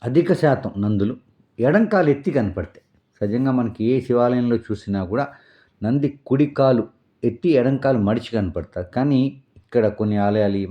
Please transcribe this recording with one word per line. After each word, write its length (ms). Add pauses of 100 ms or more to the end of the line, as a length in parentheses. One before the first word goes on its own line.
అధిక 320
శాతం 440
నందులు 380 (440)
ఎడంకాలు 540
ఎత్తి 240
కనపడతాయి. 480 (360)
సహజంగా 380
మనకి 300
ఏ 80 (100)
శివాలయంలో 600
చూసినా 340 (100)
కూడా 140 (560)
నంది 280 (160)
కుడి 220 (100)
కాలు 260 (400)
ఎత్తి 260 (100)
ఎడంకాలు 480
మడిచి 240
కనపడతారు. 640
కానీ 240 (380)
ఇక్కడ 280 (140)
కొన్ని 260
ఆలయాలు 320
ఈ 140